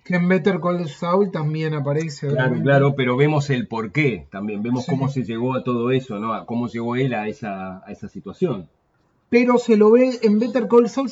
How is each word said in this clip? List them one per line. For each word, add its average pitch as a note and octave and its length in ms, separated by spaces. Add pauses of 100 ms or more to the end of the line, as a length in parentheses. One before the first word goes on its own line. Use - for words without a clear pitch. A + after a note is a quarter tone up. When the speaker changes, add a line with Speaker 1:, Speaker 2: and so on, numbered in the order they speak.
Speaker 1:
Que F3 100
en F3 140
Better F#3 320
Call F3 260
Saul F3+ 440
también D#3 420
aparece, D3 540
Speaker 2:
Claro, C#3 160
Speaker 1:
obviamente. A#2+ 200
Speaker 2:
claro, C#3 320
pero B2 220
vemos D3 320
el B2 180
porqué A2 640
también, G#2 320
vemos A#2+ 220
Speaker 1:
Sí. C#3 60
Speaker 2:
cómo C3 180
se C3 140
llegó A#2 320
a B2 80
todo B2 280
eso, B2 280
¿no? A2 140
A F#2+ 120
cómo A#2+ 220
llegó A#2 280
él B2+ 200
a G#2+ 120
esa, F#2+ 580
a G#2 60
esa G2+ 160
situación. G2 600 (580)
Speaker 1:
Pero A#3+ 300
se A3+ 180
lo G#3 160
ve, B3 300
en G#3+ 180
Better A3+ 300
Call A#3 180
Saul C4+ 240